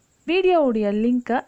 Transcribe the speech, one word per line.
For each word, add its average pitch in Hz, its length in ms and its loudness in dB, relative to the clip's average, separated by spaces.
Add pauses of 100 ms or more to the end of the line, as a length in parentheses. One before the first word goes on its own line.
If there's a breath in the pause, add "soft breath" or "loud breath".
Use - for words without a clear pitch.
(280)
வீடியோவுடைய 302 640 2
லிங்க்கை 240 540 -2